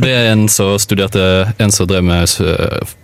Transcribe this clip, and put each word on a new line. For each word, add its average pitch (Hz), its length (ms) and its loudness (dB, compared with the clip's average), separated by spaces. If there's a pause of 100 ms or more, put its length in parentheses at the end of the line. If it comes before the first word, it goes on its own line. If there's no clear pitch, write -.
det 131 80 0
er 120 220 2
en 107 160 4
som 101 300 0
studerte, 98 460 0 (340)
en 104 140 2
som 92 140 -2
drev 92 180 0
med 87 220 2
s-, - 140 -4 (640)